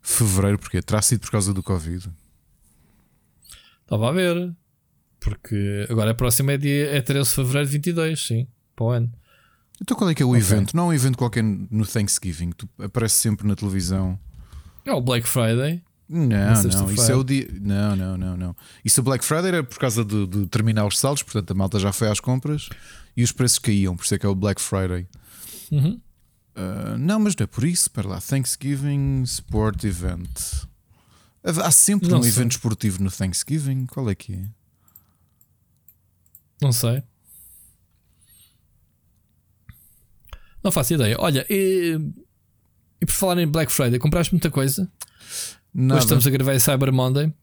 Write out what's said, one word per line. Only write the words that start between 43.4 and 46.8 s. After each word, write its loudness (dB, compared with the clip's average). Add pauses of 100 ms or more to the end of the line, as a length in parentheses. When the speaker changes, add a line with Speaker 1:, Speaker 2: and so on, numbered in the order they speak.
Speaker 2:
Black 0
Friday, 2
compraste 2
muita 2
coisa? 0 (840)
Speaker 1:
Nada. 2
Speaker 2:
Hoje 6
estamos 4
a 4
gravar 2
em 4
Cyber 4